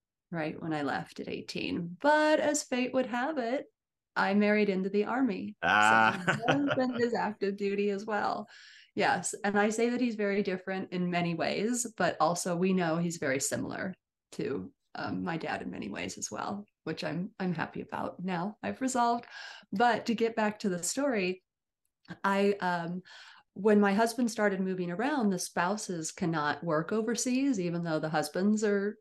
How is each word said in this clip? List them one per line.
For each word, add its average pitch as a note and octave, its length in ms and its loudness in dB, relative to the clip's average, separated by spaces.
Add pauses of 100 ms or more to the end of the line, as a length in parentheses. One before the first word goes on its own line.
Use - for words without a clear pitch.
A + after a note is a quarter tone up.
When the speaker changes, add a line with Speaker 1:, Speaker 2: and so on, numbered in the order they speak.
(320)
Speaker 1:
right, D#3+ 300 -4
when D#3+ 120 -4
I D3 100 -2
left E3 360 -4
at - 80 -10
eighteen. - 720 -6
But D4+ 400 4
as D4 240 0
fate B3+ 300 -2
would C4 140 2
have B3+ 320 -4
it, B3 260 -2 (500)
I F#3+ 200 2
married G#3 340 4
into F#3+ 200 0
the G3+ 160 0
Army. G#3+ 560 -2
So - 60 0
Speaker 2:
Ah. A2 560 6 (240)
Speaker 1:
my - 60 6
husband B3+ 480 0
is A#3 140 0
active G3 420 -2
duty G3+ 320 0
as G3 160 -4
well. G#3 420 -2 (460)
Yes. F3+ 500 2
And G3+ 160 2
I G#3+ 120 4
say A#3 180 2
that A#3+ 100 0
he's A#3 160 0
very G3+ 260 0
different F#3+ 520 -4
in F3+ 160 0
many E3+ 260 0
ways, E3+ 500 0 (120)
but F3 240 2
also E3+ 340 2
we F#3+ 160 2
know E3+ 240 2
he's E3+ 220 -2
very C3+ 240 0
similar - 520 -4 (400)
to, - 380 -6 (220)
um, - 280 -6
my F3 140 -2
dad D3 260 -6
in - 80 -8
many - 200 -8
ways F2 280 -8
as - 140 -10
well, G#3 340 -6 (200)
which D#3+ 180 -6
I'm, E3+ 340 -4
I'm F#3 160 -2
happy - 280 -6
about - 420 -6
now F#3 400 -4
I've G3+ 160 -6
resolved. A#3+ 460 0 (480)
But A3 320 2
to A#3 100 2
get A3+ 220 0
back G#3+ 220 0
to G#3 100 -2
the F3 120 -2
story, G#3 600 0 (800)
I, G3 380 4
um, F3+ 400 -2 (520)
when G#3 280 6
my G3 120 6
husband A3+ 380 2
started G3 300 0
moving F3+ 300 -2
around, A#3 380 0
the F3+ 100 2
spouses F3+ 760 -4
cannot D#3 500 -2
work E3 300 0
overseas, A#3+ 640 0
even E3+ 240 -2
though D#3 160 0
the D#3 80 -2
husbands F#3 560 2
are, G3+ 380 0